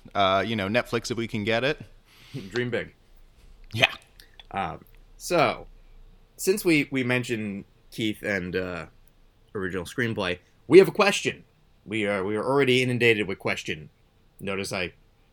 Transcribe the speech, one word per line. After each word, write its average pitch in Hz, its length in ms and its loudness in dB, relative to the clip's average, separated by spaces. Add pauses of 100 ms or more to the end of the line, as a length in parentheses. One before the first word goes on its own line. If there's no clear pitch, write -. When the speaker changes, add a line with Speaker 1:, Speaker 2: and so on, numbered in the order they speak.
(140)
Speaker 1:
Uh, 98 320 2
you 113 100 -4
know, 98 120 -2
Netflix 117 420 -2
if 110 80 -4
we 113 100 -4
can 107 160 -4
get 113 200 0
it. 147 180 -2 (520)
Speaker 2:
<laughs> 98 180 -12
Dream 123 180 -4
big. 92 240 -6 (800)
Speaker 1:
Yeah. 113 180 2 (600)
Speaker 2:
Um, 85 340 -8 (320)
so, 131 480 2 (720)
since 196 260 0
we, 156 280 2
we 135 120 0
mentioned 120 640 -4 (240)
Keith 110 320 -4
and, 90 340 -4
uh, 90 300 -6 (680)
original 92 300 -6
screenplay, 107 520 -4 (300)
we 156 100 10
have 190 100 10
a 180 40 -2
question. - 540 -2 (380)
We 107 220 -6
are, 101 180 -2
we 104 120 -4
are 107 100 -4
already 127 380 4
inundated 117 440 2
with 98 120 -6
question. 87 500 -6 (500)
Notice 98 320 -6
I 90 220 -6 (400)